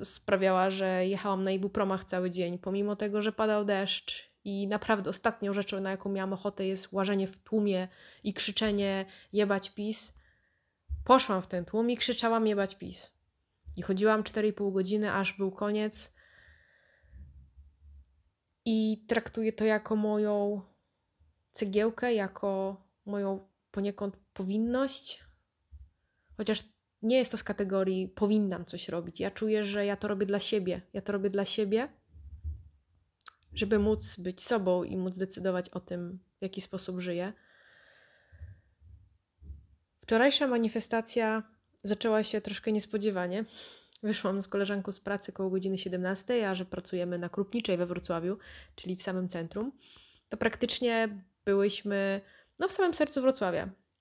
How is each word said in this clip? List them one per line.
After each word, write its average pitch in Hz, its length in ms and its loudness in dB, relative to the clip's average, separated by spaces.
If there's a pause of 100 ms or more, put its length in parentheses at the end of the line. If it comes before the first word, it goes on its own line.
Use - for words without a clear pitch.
sprawiała, 190 680 4
że 190 360 2
jechałam 190 380 0
na 190 60 2
ibupromach 196 540 0
cały 185 260 -2
dzień, 175 280 -2
pomimo 202 380 -2
tego, 208 260 0
że 214 100 0
padał 214 320 2
deszcz - 680 -2 (120)
i 196 220 -2
naprawdę 202 440 0
ostatnią 208 420 -2
rzeczą, 196 280 -2
na 190 100 -2
jaką 190 200 -4
miałam 190 220 -2
ochotę, 196 340 -4
jest 190 260 -4
łażenie 196 340 2
w 190 120 -10
tłumie 196 500 2 (360)
i 202 100 -2
krzyczenie: 202 720 0 (280)
„Jebać 202 380 2
pis”, - 440 -4 (920)
poszłam 247 380 6
w - 40 -10
ten 180 180 -4
tłum 226 260 0
i 240 60 2
krzyczałam: 226 500 2
„Jebać 202 280 2
pis”. - 380 -12 (640)
I 175 60 -6
chodziłam 214 400 4
cztery 214 260 0
i 208 40 2
pół 202 200 -2
godziny, 190 400 2
aż 190 200 0
był 196 180 -2
koniec. 208 640 -2 (2500)
I 220 440 0
traktuję 220 440 -2
to 220 120 -2
jako 214 320 2
moją 208 640 0 (880)
cegiełkę, 220 640 0
jako 196 600 -2 (300)
moją 196 420 -4 (220)
poniekąd 202 460 -4 (160)
powinność. 233 920 0 (1120)
Chociaż 214 280 0 (380)
nie 226 140 4
jest 247 140 4
to 220 60 -4
z - 80 -4
kategorii 190 640 0
„powinnam 202 560 2
coś - 240 -8
robić”. 170 320 -6
Ja 190 100 0
czuję, 214 340 0
że 202 220 0
ja 202 100 0
to 208 120 -4
robię 202 180 0
dla 202 120 0
siebie. 185 420 0 (120)
Ja 202 80 -4
to 202 120 -4
robię 196 180 0
dla 196 140 2
siebie, 220 440 2 (1700)
żeby 214 240 2
móc 208 380 0
być 185 280 -6
sobą 185 400 2
i - 120 -6
móc 185 220 -2
decydować 185 500 -2
o 180 120 -6
tym, 180 380 -8 (200)
w - 40 -10
jaki 190 180 -6
sposób 185 400 -6
żyję. 180 320 -4 (2750)
Wczorajsza 269 460 4
manifestacja 226 960 0 (400)
zaczęła 214 400 2
się 214 180 -2
troszkę 208 320 -4
niespodziewanie. 202 720 0 (580)
Wyszłam 202 400 0
z 190 60 -6
koleżanką 202 440 -2
z - 80 -8
pracy 196 320 -4
koło 190 180 -2
godziny 190 280 0
siedemnastej, 185 640 0
a 190 100 2
że 185 100 -4
pracujemy 175 540 -4
na 175 100 -4
Krupniczej 202 480 0
we 175 100 2
Wrocławiu, 175 520 -2 (360)
czyli 185 220 -6
w 185 60 -6
samym 185 260 -2
centrum, 185 440 -4 (560)
to - 80 -6
praktycznie 226 880 2 (200)
byłyśmy, 196 760 2 (400)
no, 359 80 2
w - 40 2
samym 349 220 4
sercu 294 280 2
Wrocławia. 190 480 2 (300)